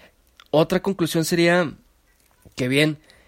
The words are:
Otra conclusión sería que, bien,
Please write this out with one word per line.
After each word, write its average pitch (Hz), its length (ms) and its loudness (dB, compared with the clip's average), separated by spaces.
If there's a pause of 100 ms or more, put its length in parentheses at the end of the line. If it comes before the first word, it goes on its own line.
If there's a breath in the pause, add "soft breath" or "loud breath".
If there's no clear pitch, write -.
(500 soft breath)
Otra 165 300 2
conclusión 170 460 -2
sería 170 480 0 (800)
que, 123 120 -2
bien, 147 300 0 (300 soft breath)